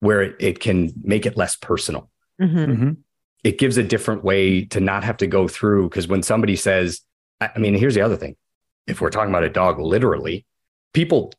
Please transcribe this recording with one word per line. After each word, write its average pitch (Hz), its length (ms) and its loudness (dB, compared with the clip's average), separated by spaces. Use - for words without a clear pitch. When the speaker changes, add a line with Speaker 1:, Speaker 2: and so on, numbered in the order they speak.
Speaker 1:
where 104 200 4
it, 95 180 -2
it - 220 -2
can 90 320 0
make 104 220 0
it 107 140 -4
less - 180 -2
personal. - 540 -6
Speaker 2:
Mm-hmm. 175 200 2
Speaker 3:
Mm-hmm. 135 320 0
Speaker 1:
It 117 120 2
gives 123 220 2
a 120 40 2
different 107 420 -2
way 95 420 2
to 98 140 -4
not 95 240 0
have 113 140 -2
to 98 80 0
go 92 220 2
through, 101 400 2
'cause 87 180 -4
when 92 160 0
somebody 107 340 0
says, 92 440 0
I, 110 160 -4
I - 20 -8
mean, 104 160 2
here's 117 200 2
the 98 80 2
other 107 140 0
thing. 71 200 -10
If 185 140 -6
we're 80 100 0
talking 104 200 -2
about 87 140 2
a 78 40 0
dog, 90 300 0
literally, 82 640 -2
people 160 460 0